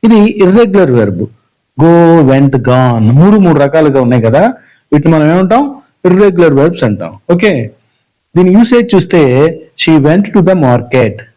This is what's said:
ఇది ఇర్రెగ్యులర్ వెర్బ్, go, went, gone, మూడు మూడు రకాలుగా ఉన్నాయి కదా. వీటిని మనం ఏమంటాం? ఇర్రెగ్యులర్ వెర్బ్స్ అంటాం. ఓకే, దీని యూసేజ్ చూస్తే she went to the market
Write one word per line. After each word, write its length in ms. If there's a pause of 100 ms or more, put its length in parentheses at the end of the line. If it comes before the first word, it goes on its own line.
ఇది 140 (240)
ఇర్రెగ్యులర్ 540
వెర్బ్, 240 (600)
go, 100 (380)
went, 240 (160)
gone, 360 (140)
మూడు 240
మూడు 200
రకాలుగా 420
ఉన్నాయి 220
కదా. 140 (500)
వీటిని 240
మనం 180
ఏమంటాం? 280 (460)
ఇర్రెగ్యులర్ 520
వెర్బ్స్ 260
అంటాం. 260 (220)
ఓకే, 160 (840)
దీని 200
యూసేజ్ 380
చూస్తే 260 (640)
she 100 (140)
went 180 (100)
to 140
the 160
market 500 (220)